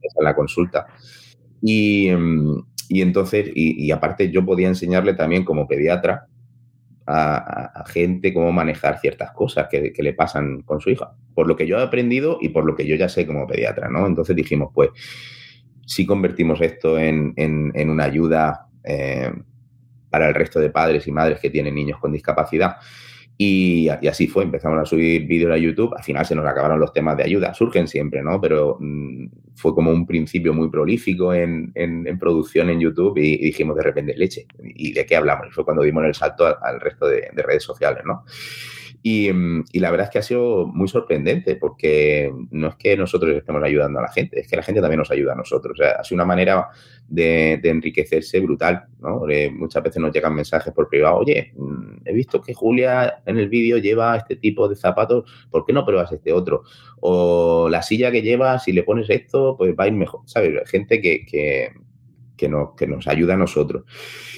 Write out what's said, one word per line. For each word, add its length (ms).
mesa 180
en 60
la 100
consulta. 500
Y, 480
em, 520
y 120
entonces, 540
y, 300
y 60
aparte 380
yo 160
podía 220
enseñarle 460
también 320
como 220
pediatra 600
a, 300
a, 440
a 40
gente 480
cómo 180
manejar 480
ciertas 320
cosas 400
que, 220
que 100
le 100
pasan 500
con 180
su 80
hija, 240
por 140
lo 80
que 120
yo 120
he 40
aprendido 580
y 80
por 160
lo 100
que 100
yo 100
ya 120
sé 180
como 220
pediatra, 420
¿no? 180
Entonces 280
dijimos, 380
"Pues, 160
si 200
convertimos 560
esto 360
en, 400
en, 380
en 160
una 140
ayuda... 640
Eh, 480
para 200
el 60
resto 240
de 100
padres 380
y 40
madres 280
que 120
tienen 240
niños 240
con 120
discapacidad". 680
Y, 520
y 60
así 200
fue, 180
empezamos 340
a 60
subir 420
vídeos 240
a 60
YouTube, 380
al 100
final 200
se 100
nos 120
acabaron 320
los 140
temas 240
de 60
ayuda, 300
surgen 320
siempre, 380
¿no? 160
Pero, 400
mm, 460
fue 200
como 160
un 160
principio 460
muy 160
prolífico 640
en, 420
en, 320
en 100
producción 520
en 100
YouTube 380
y, 160
y 40
dijimos 280
de 80
repente, 320
"Leche, 320
¿y 300
de 120
qué 120
hablamos?". 300
Y 40
fue 140
cuando 180
dimos 220
el 100
salto 320
al, 140
al 180
resto 280
de, 260
de 100
redes 200
sociales, 420
¿no? 180
Y, 240
mm, 400
y 80
la 120
verdad 160
es 40
que 80
ha 40
sido 420
muy 220
sorprendente 720
porque 760
no 200
es 60
que 220
nosotros 380
estemos 280
ayudando 360
a 20
la 100
gente, 280
es 80
que 80
la 80
gente 180
también 160
nos 140
ayuda 220
a 20
nosotros. 440
O 40
sea, 160
ha 40
sido 140
una 80
manera 440
de, 540
de 80
enriquecerse 720
brutal, 460
¿no? 200
Porque 360
muchas 280
veces 180
nos 100
llegan 220
mensajes 400
por 160
privado, 280
"Oye, 380
mm, 480
he 100
visto 280
que 140
Julia 720
en 100
el 100
vídeo 300
lleva 400
este 200
tipo 300
de 80
zapatos, 760
¿por 140
qué 80
no 120
pruebas 260
este 220
otro? 300
O 680
la 140
silla 280
que 120
lleva, 340
si 140
le 100
pones 300
esto, 440
pues 240
va 40
a 40
ir 60
mejor", 320
¿sabes? 420
Gente 320
que, 280
que, 420
que 140
nos, 260
que 120
nos 200
ayuda 280
a 20
nosotros. 460